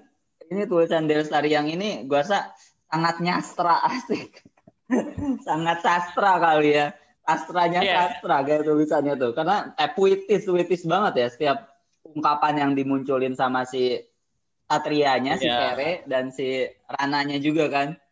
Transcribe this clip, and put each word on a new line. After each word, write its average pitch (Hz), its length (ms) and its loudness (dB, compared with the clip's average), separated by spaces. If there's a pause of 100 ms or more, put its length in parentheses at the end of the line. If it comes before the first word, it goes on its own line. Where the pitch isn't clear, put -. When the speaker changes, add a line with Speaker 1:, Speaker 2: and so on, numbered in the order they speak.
(460)
Speaker 1:
ini 190 180 -4
tulisan 170 400 2
Dewi 151 140 2
Lestari 151 320 0
yang 147 160 2
ini, 165 400 -6
gua 143 160 2
rasa 196 320 -4 (320)
sangat 165 320 -2
nyastra, 175 680 0
<laughs> - 60 0
asik. - 480 -6 (1000)
Sangat 165 420 -2
sastra 180 560 2
kali 151 400 4
ya. 147 160 0 (280)
Sastranya 170 560 0
Speaker 2:
Iya. 185 160 2 (160)
Speaker 1:
sastra 156 320 0
gaya 151 180 2
tulisannya 151 540 2
tuh. 127 160 0
Karena, 165 420 -2
eh, 151 160 0
puitis, 196 540 2
puitis 180 400 0
banget 185 340 0
ya 120 120 2
setiap 139 300 -2 (440)
ungkapan 147 560 0
yang 139 160 0
dimunculin 135 640 -2
sama 127 240 0
si 123 400 -2 (640)
Satrianya, 143 720 0
si 131 80 -2
Speaker 2:
Iya. 120 120 0 (120)
Speaker 1:
Kere, 135 200 -4 (140)
dan 131 300 -4
si 131 320 -4 (220)
Rananya 143 500 -2
juga 151 300 0
kan. 143 260 -2 (180)